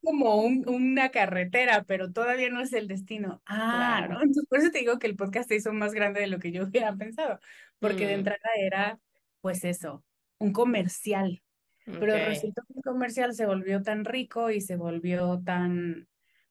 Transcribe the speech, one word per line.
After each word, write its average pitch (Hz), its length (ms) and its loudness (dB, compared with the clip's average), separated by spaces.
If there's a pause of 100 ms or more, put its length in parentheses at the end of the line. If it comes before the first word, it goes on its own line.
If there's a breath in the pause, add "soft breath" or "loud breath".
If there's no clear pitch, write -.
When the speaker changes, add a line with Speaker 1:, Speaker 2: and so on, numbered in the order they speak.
Speaker 1:
como 277 400 4
un, 254 260 2
una 262 420 2
carretera, 208 760 2
pero 185 280 -2
todavía 247 380 0
no 247 100 -4
es 262 120 -4
el 214 160 -2
destino. 196 580 -6
Ah, 226 540 0
Speaker 2:
Claro. - 140 -4
Speaker 1:
¿no? 240 80 -4
Entonces, 294 260 4
por 262 100 4
eso 320 140 6
te 302 80 -2
digo 240 180 2
que 240 80 -2
el 208 100 -4
podcast 202 320 -2
se 220 80 2
hizo 214 160 -2
más 208 220 0
grande 202 260 0
de 202 60 0
lo 185 140 -2
que 175 120 -6
yo 180 120 -4
hubiera 214 320 0
pensado, 226 420 -4 (400 loud breath)
porque 202 280 0
de 202 100 0
Speaker 2:
Mm. - 20 -2
Speaker 1:
entrada 208 300 -2 (100)
era, 202 400 0 (420)
pues 185 240 -4
eso, 165 400 -6 (340)
un 208 140 2
comercial. 196 920 0 (420)
Pero 208 320 0
Speaker 2:
Ok. 165 100 2
Speaker 1:
resultó 208 400 -2
que - 120 -20
el 269 40 -8
comercial 247 520 -2
se 220 120 -2
volvió 196 360 0
tan 214 220 -2
rico 233 460 -2
y 208 100 0
se 190 160 -4
volvió 175 680 0
tan 175 640 0 (420)